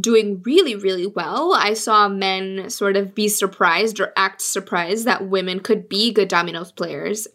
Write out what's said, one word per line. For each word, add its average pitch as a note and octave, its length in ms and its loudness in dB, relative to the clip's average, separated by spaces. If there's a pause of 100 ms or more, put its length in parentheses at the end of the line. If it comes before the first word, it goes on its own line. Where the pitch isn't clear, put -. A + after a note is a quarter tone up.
doing G#3 420 2
really, C#4+ 320 4
really F#3+ 300 -2
well. G3+ 480 -2
I G#3 220 2
saw G#3+ 320 4
men F#3+ 640 -4
sort G3 260 0
of G3 160 -2
be G#3+ 140 0
surprised G3+ 720 0
or F#3+ 180 -2
act F#3+ 240 0
surprised G3 640 -2
that G3 220 -2
women F#3 320 -2
could G3+ 280 0
be G#3+ 240 0
good G3+ 180 2
dominoes F3 420 -2
players, E3+ 640 -6